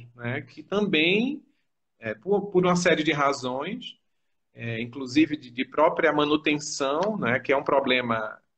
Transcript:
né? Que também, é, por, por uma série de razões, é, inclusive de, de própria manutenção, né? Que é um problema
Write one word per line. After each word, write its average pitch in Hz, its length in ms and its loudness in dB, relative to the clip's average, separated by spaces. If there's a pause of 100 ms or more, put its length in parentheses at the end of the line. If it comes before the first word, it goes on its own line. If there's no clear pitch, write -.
(160)
né? 123 240 -6
Que - 220 -16
também, 202 800 0 (560)
é, 110 140 -6
por, 190 320 -2
por 180 180 2
uma 180 100 4
série 160 300 2
de 156 80 2
razões, 139 840 -2 (560)
é, 117 260 -8
inclusive 139 560 0
de, 127 140 -12
de 123 160 -4
própria 165 440 2
manutenção, 151 1080 0
né? 127 200 0
Que 131 140 -2
é 135 40 4
um 143 60 0
problema 127 800 0 (180)